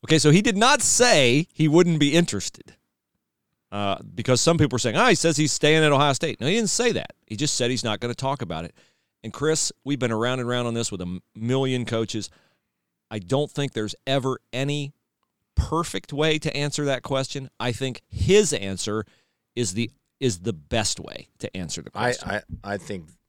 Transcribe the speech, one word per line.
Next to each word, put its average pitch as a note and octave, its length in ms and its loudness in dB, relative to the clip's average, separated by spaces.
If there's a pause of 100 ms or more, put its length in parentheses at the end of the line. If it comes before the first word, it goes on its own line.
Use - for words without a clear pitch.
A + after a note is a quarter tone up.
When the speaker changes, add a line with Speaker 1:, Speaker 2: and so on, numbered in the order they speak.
Speaker 1:
Okay, D#3 140 4
so D3+ 120 6
he F3 120 8
did A3 140 2
not B3 240 4
say D#3 720 4
he D#3 160 2
wouldn't E3+ 320 6
be C#3+ 140 2
interested. - 640 -2 (960)
Uh, G2+ 240 -2 (200)
because B2 240 2
some E3 180 2
people C#3+ 160 2
are A#2+ 60 -2
saying, A#2 160 0
"Ah, A#3 140 4
he F#3+ 40 6
says D#3+ 220 2
he's D3+ 160 0
staying D#3 320 4
at D3 80 4
Ohio C#3+ 200 4
State." C#3 280 -4
No, B2+ 80 -2
he F#3 60 0
didn't A3+ 160 0
say A#3+ 200 0
that. A2+ 220 -6 (140)
He A2 100 -10
just D3 180 -2
said B2 160 0
he's B2 140 -2
not G#2+ 160 -2
gonna A#2+ 160 -6
talk C3+ 260 -4
about E2+ 220 -8
it. E2+ 100 -16 (480)
And G#2+ 100 -12
Chris, D#3 380 0 (140)
we've C#3 140 -2
been A#2+ 120 0
around A#2+ 300 -2
and A#2+ 80 -4
around B2 180 -2
on A#2 80 -4
this A#2 160 -4
with F#2+ 100 -8
a F2+ 40 -6
m-, F2+ 180 -8 (140)
million B2+ 480 0
coaches. A2+ 460 -4 (840)
I G#2+ 80 -6
don't C3 300 -2
think C#3+ 240 -6
there's G#2+ 200 -4 (140)
ever C3 300 0 (140)
any C#3+ 400 -4 (600)
perfect - 580 -2
way D#3 260 0
to D#3 180 -6
answer D3 280 -4
that C3+ 180 -2
question. C3+ 460 -4 (120)
I B2 120 -2
think C3 360 -6
his G3 440 4
answer G2+ 520 -4 (500)
is G#2 200 -4
the, A#2 160 -4 (300)
is A2 200 0
the G#2+ 120 -4
best - 480 -4
way - 280 -16 (100)
to - 180 -10
answer E2 260 -8
the - 120 -16
Speaker 2:
I, A#2+ 180 -2
Speaker 1:
question. - 160 -8 (360)
Speaker 2:
I, G2+ 100 -6
I - 40 -6
think F2 300 -10 (200)